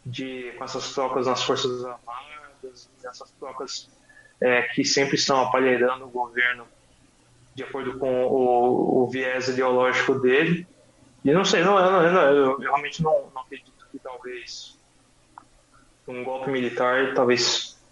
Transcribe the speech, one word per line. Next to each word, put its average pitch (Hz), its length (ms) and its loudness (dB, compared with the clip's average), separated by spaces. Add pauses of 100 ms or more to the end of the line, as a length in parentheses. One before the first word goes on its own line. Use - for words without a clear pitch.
de, 127 500 -10
com 135 80 -12
essas 127 300 -8
trocas 131 320 -2
nas 127 160 0
Forças 123 420 -2
Armadas, 131 1040 -18 (160)
essas - 340 -18
trocas, - 520 -12 (500)
é, 123 220 2
que 139 200 -4
sempre 139 340 0
estão 135 260 2
aparelhando 127 640 0
o - 40 -18
governo 120 540 -4 (920)
de 131 80 -12
acordo 131 360 -8
com 127 280 0
o, 127 800 2
o 120 60 -2
viés 127 380 -2
ideológico 127 680 2
dele. 143 500 2 (580)
E 135 80 4
não 180 100 4
sei, 180 220 2
não, 196 140 6
eu, 185 120 4
não, 190 140 4
eu, 170 80 4
não, 190 80 4
eu, 143 160 6 (160)
eu 135 60 -4
realmente 139 440 -4
não, 151 320 0
não 131 60 -12
acredito - 320 -20 (180)
que 135 80 -16
talvez 123 800 -16 (1300)
um 127 160 -12
golpe 131 280 -8
militar 127 640 0
talvez 123 640 0 (160)